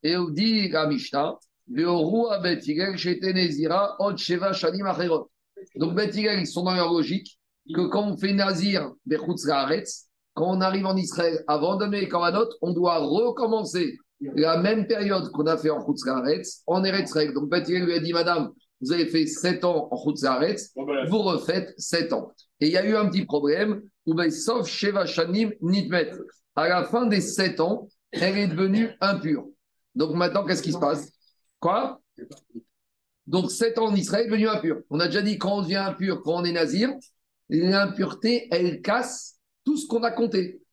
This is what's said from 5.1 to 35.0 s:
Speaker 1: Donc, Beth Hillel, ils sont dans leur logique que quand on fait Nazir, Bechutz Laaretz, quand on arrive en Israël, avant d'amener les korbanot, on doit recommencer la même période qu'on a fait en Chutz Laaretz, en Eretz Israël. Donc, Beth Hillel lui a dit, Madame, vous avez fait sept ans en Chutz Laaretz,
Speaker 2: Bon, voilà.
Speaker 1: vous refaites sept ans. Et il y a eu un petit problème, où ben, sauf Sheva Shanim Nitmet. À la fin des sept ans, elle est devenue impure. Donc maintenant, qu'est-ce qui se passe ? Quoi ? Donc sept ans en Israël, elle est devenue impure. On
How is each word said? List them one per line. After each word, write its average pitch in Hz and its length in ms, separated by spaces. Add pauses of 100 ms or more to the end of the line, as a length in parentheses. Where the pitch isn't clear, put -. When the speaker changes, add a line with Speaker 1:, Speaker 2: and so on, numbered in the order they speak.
Speaker 1:
Donc, 165 180
Beth 208 220
Hillel, 208 240
ils 170 80
sont 170 160
dans 185 100
leur 170 180
logique 165 460 (380)
que 180 120
quand 208 200
on 190 100
fait 196 140
Nazir, 190 600 (140)
Bechutz 156 400
Laaretz, 139 600 (260)
quand 180 240
on 185 40
arrive 190 240
en 190 100
Israël, 170 520
avant 151 280
d'amener 202 240
les 190 80
korbanot, 175 400 (140)
on 175 100
doit 170 280
recommencer 185 1000 (240)
la 151 360
même 202 300
période 196 440
qu'on 151 160
a 160 100
fait 156 120
en 143 160
Chutz 139 200
Laaretz, 131 600
en 185 200
Eretz 190 240
Israël. 151 240
Donc, 139 160
Beth 170 180
Hillel 180 160
lui 170 100
a 170 60
dit, 165 140
Madame, 165 380 (280)
vous 131 140
avez 170 120
fait 160 220
sept 180 380
ans 170 260
en 123 100
Chutz 143 220
Laaretz, 135 520
Speaker 2:
Bon, 135 100
voilà. 143 240
Speaker 1:
vous 214 100
refaites 180 580
sept - 360
ans. - 180 (300)
Et 147 60
il 160 40
y 180 60
a 185 80
eu 214 100
un 208 140
petit 175 160
problème, 175 560 (240)
où 160 80
ben, 165 180
sauf 220 340
Sheva 196 400
Shanim 180 460 (100)
Nitmet. 170 500 (440)
À 156 140
la 180 160
fin 240 200
des 208 160
sept - 380
ans, 190 300 (220)
elle 185 260
est 202 100
devenue 190 440 (100)
impure. 185 440 (500)
Donc 147 180
maintenant, 180 320
qu'est-ce 170 160
qui 165 100
se - 60
passe ? 147 320 (500)
Quoi ? 220 400 (1300)
Donc 160 240
sept 233 260
ans 226 100
en 208 80
Israël, 196 320
elle 208 60
est 220 40
devenue 220 120
impure. 165 400
On 147 100